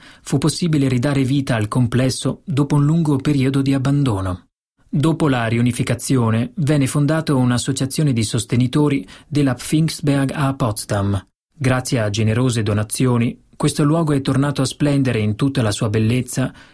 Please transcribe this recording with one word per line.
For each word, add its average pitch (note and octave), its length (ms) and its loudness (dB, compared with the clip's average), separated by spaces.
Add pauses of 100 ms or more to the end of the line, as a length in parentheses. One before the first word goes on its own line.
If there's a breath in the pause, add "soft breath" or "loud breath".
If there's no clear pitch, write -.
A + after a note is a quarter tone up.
(220 loud breath)
fu - 160 -2
possibile D#3 480 0
ridare C3 380 0
vita C3+ 320 0
al G#2+ 100 -2
complesso B2+ 800 0
dopo D3 320 0
un C#3+ 80 4
lungo D3+ 320 2
periodo C#3 440 0
di C#3 140 2
abbandono. B2 720 0 (420)
Dopo D#3 380 0
la B2 200 2
riunificazione, A#2 1080 0
venne D3 300 2
fondata D3+ 480 0
un'associazione C3 760 0
di A2+ 100 0
sostenitori C3 840 0 (220 loud breath)
della C#3 280 0
Pfingstberg C#3+ 800 0
a C3+ 220 -2
Potsdam. G2+ 720 -2 (260)
Grazie B2+ 480 0
a G#2+ 100 0
generose A2+ 520 0
donazioni, A#2 800 0 (160)
questo D3+ 260 0
luogo D3+ 300 2
è C#3 80 0
tornato C#3 420 0
a B2+ 40 0
splendere C#3 520 0
in G#2+ 160 0
tutta C3+ 280 0
la G#2+ 100 0
sua A2+ 160 -2
bellezza, A#2+ 640 -2 (220 loud breath)